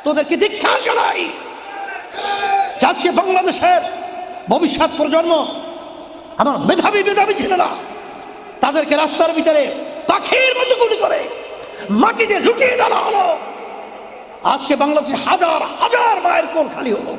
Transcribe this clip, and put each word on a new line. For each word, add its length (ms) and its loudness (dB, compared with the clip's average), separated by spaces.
তোদেরকে 340 0
ধিক্কার 460 0
জানাই 380 0
যে 100 2
আজকে 260 2
বাংলাদেশের 720 2
ভবিষ্যৎ 460 2
প্রজন্ম, 380 2
আমার 280 0
মেধাবী 380 2
মেধাবী 320 2
ছেলেরা, 340 0
তাদেরকে 340 2
রাস্তার 380 2
ভিতরে 300 4
পাখির 480 2
মতো 200 2
গুলি 220 2
করে 220 0
মাটিতে 400 2
লুটিয়ে 380 4
দেওয়া 260 2
হলো। 220 2
আজকে 300 2
বাংলাদেশে 480 0
হাজার 380 2
হাজার 440 2
মায়ের 260 2
কোল 220 0
খালি 240 -4
হলো। 260 -6